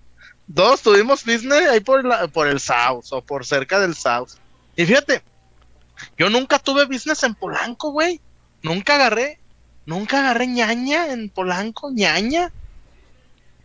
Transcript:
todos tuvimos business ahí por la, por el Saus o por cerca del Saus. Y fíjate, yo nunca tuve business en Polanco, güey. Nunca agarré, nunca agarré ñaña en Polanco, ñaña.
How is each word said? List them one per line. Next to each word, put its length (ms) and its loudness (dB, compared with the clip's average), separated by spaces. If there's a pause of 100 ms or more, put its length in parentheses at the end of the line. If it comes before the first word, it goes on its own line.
(540)
todos 280 4
tuvimos 440 4
business 440 2
ahí 100 4
por 260 2
la, 220 0
por 200 0
el 120 0
Saus 540 0
o 80 -6
por 240 -8
cerca 340 0
del 160 0
Saus. 420 -4 (380)
Y 100 0
fíjate, 380 2 (920)
yo 120 2
nunca 300 2
tuve 260 2
business 380 -4
en 100 0
Polanco, 580 -8
güey. 280 -2 (420)
Nunca 340 -2
agarré, 440 0 (460)
nunca 340 -2
agarré 280 0
ñaña 680 -2
en 160 -10
Polanco, 600 -6
ñaña. 600 0 (1120)